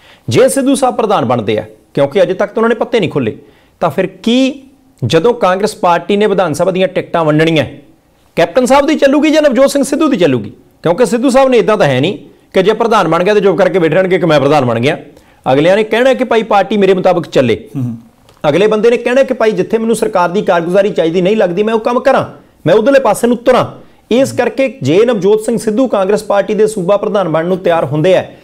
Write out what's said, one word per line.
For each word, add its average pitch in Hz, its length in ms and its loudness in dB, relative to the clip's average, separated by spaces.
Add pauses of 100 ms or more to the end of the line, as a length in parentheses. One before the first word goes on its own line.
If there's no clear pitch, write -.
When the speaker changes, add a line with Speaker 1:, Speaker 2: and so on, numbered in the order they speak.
(280)
Speaker 1:
ਜੇ 233 200 2
ਸਿੱਧੂ 269 260 0
ਸਾਹਿਬ 240 220 -2
ਪ੍ਰਧਾਨ 196 280 -2
ਬਣਦੇ 110 340 -2
ਆ, 107 60 -6 (300)
ਕਿਉਂਕਿ 139 280 0
ਅਜੇ 175 120 0
ਤੱਕ 202 180 -4
ਤਾਂ 220 100 -2
ਉਹਨਾਂ 226 60 0
ਨੇ 233 60 2
ਪੱਤੇ 233 260 -2
ਨਹੀਂ 143 100 -4
ਖੋਲ੍ਹੇ, 120 280 -4 (420)
ਤਾਂ 175 100 -2
ਫਿਰ 185 160 -4
ਕੀ 254 560 -2 (420)
ਜਦੋਂ 160 300 2
ਕਾਂਗਰਸ 190 420 -2
ਪਾਰਟੀ 175 400 0
ਨੇ 208 100 2
ਵਿਧਾਨ 185 260 0
ਸਭਾ 175 180 -2
ਦੀਆਂ 185 180 0
ਟਿਕਟਾਂ 170 360 -4
ਵੰਡਣੀਆਂ 156 400 2 (760)
ਕੈਪਟਨ 226 280 2
ਸਾਹਿਬ 277 200 4
ਦੀ 311 80 2
ਚੱਲੂਗੀ 285 360 2
ਜਾਂ 302 120 2
ਨਵਜੋਤ 269 280 2
ਸਿੰਘ 277 140 0
ਸਿੱਧੂ 311 240 -2
ਦੀ 262 80 0
ਚੱਲੂਗੀ? 127 360 0 (300)
ਕਿਉਂਕਿ 180 240 0
ਸਿੱਧੂ 233 240 0
ਸਾਹਿਬ 269 180 4
ਨੇ 247 100 2
ਇੱਦਾਂ 214 180 0
ਤਾਂ 180 100 2
ਹੈ 131 140 0
ਨਹੀਂ 175 180 -2 (340)
ਕਿ 190 100 2
ਜੇ 202 100 2
ਪ੍ਰਧਾਨ 214 360 0
ਬਣ 170 160 0
ਗਿਆ 208 100 2
ਤੇ 208 60 4
ਚੁੱਪ 185 180 0
ਕਰਕੇ 185 200 2
ਬੈਠੇ 160 160 0
ਰਹਿਣਗੇ 185 240 0
ਕਿ 127 80 0
ਮੈਂ 151 140 4
ਪ੍ਰਧਾਨ 139 240 2
ਬਣ 117 160 -2
ਗਿਆ। 147 160 0 (560)
ਅਗਲਿਆਂ 165 240 2
ਨੇ 220 80 0
ਕਹਿਣਾ 240 300 0
ਕਿ 233 100 -2
ਭਾਈ 226 180 -2
ਪਾਰਟੀ 202 340 0
ਮੇਰੇ 196 180 2
ਮੁਤਾਬਕ 180 320 0
ਚੱਲੇ। 120 500 0
Speaker 2:
ਹੂੰ, 127 80 -4
ਹੂੰ। 117 120 -8 (520)
Speaker 1:
ਅਗਲੇ 170 180 2
ਬੰਦੇ 214 240 2
ਨੇ 240 60 0
ਕਹਿਣਾ 240 260 0
ਕਿ 247 120 -2
ਭਾਈ 220 160 0
ਜਿੱਥੇ 185 280 -2
ਮੈਨੂੰ 226 180 -2
ਸਰਕਾਰ 175 320 -2
ਦੀ 196 140 -2
ਕਾਰਗੁਜ਼ਾਰੀ 185 480 0
ਚਾਹੀਦੀ 170 300 -2
ਨਹੀਂ 196 160 0
ਲੱਗਦੀ 185 260 -2
ਮੈਂ 220 120 -2
ਉਹ 226 60 0
ਕੰਮ 247 200 -2
ਕਰਾਂ, 247 240 0 (420)
ਮੈਂ 170 80 4
ਉਧਰਲੇ 262 260 4
ਪਾਸੇ 233 260 0
ਨੂੰ 240 100 2
ਤੁਰਾਂ। 233 300 0 (440)
ਇਸ 247 220 0
ਕਰਕੇ 240 500 -4
ਜੇ 170 240 2
ਨਵਜੋਤ 214 340 0
ਸਿੰਘ 220 180 -4
ਸਿੱਧੂ 226 300 -2
ਕਾਂਗਰਸ 196 360 -2
ਪਾਰਟੀ 202 300 -2
ਦੇ 214 120 2
ਸੂਬਾ 202 300 -2
ਪ੍ਰਧਾਨ 196 320 -2
ਬਣਨ 160 180 -2
ਨੂੰ 185 120 -2
ਤਿਆਰ 170 260 0
ਹੁੰਦੇ 156 320 2
ਆ 135 80 0 (200)